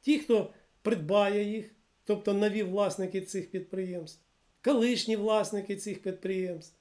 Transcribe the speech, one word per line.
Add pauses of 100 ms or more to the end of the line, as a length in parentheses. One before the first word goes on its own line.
Ті,
хто (280)
придбає
їх, (280)
тобто
нові
власники
цих
підприємств, (420)
колишні
власники
цих
підприємств